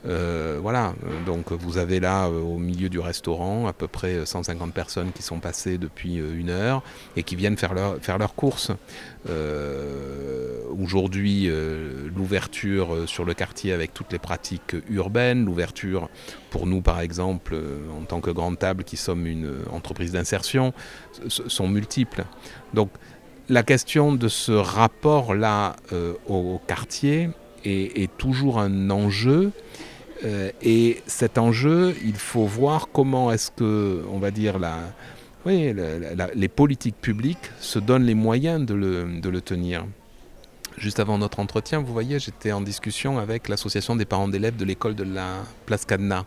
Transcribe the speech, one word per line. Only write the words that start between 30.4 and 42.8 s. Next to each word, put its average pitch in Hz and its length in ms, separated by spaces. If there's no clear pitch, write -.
et 117 440
cet - 300
enjeu, 143 680
il 104 120
faut 110 320
voir 135 440
comment 131 400
est-ce 110 200
que, 104 600
on 98 80
va 101 120
dire, 104 280
la, 82 200
oui, 165 300
la, 82 240
la, 85 160
la, 92 200
les 98 140
politiques 139 500
publiques 120 520
se - 180
donnent 123 260
les 117 100
moyens 131 500
de 107 80
le, 90 480
de 92 80
le 90 140
tenir. 87 420
Juste 104 200
avant 104 200
notre 101 200
entretien, 110 440
vous 123 100
voyez, 127 260
j'étais 107 340
en 101 100
discussion 110 560